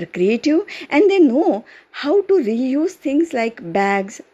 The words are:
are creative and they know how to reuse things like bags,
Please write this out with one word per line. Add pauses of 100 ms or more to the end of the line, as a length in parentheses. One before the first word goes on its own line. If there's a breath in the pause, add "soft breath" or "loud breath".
are (120)
creative (340 loud breath)
and
they
know (440 loud breath)
how
to
reuse (140)
things
like
bags, (140)